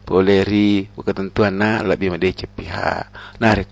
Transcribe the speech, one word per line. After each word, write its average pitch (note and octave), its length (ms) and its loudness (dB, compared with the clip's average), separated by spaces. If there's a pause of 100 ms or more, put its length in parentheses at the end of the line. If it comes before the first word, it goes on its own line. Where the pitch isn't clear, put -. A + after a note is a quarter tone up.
boleh F#2+ 420 4
ri G2+ 460 2
ketentuan G2 680 -2
na G#2+ 220 0
lebih F#2 340 0
madeceng F2 380 -4
pihak. - 880 -8
Nari G#2 300 2